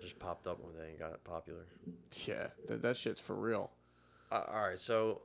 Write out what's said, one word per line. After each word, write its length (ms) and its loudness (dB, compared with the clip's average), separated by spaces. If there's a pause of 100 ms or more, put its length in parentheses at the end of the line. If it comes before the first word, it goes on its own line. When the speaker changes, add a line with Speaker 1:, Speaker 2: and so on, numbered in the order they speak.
Speaker 1:
Just 180 -10
popped 300 -4
up 120 -2
one 140 -10
day 160 -8
and 80 -12
got 140 -4
it 120 -10
popular. 420 -6 (600)
Speaker 2:
Yeah, 220 -2 (180)
that, 160 0
that 140 4
shit's 240 0
for 160 -4
real. 340 2 (640)
Speaker 1:
Uh, 160 4
all 140 0
right, 180 2
so 440 4